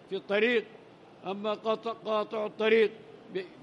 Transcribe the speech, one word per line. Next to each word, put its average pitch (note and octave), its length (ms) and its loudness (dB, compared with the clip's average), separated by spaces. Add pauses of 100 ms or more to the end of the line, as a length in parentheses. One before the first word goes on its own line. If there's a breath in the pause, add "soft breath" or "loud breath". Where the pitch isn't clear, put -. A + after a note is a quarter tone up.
في F#3+ 60 -6
الطريق، G#3+ 500 2 (600)
أما G3+ 280 -4
قاطع، A3 380 -4
قاطع G#3+ 540 -2
الطريق G#3+ 460 4 (420)
ب-، F#3 120 -6 (180)